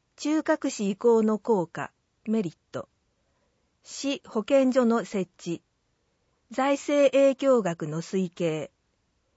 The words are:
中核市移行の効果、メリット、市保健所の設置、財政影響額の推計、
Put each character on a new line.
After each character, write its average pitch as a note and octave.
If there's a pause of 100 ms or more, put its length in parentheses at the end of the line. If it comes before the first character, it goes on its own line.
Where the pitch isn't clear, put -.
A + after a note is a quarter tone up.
(160)
中 D4+
核 D4+
市 G3+
移 G#3
行 A3+
の G#3+
効 F#3+
果、 - (340)
メ A3
リ E3
ッ - (180)
ト、 - (920)
市 -
保 -
健 C4+
所 B3+
の A3+
設 F#3+
置、 - (880)
財 C4+
政 C#4+
影 C#4
響 C4
額 E3+
の D#3
推 F#3+
計、 D#3 (680)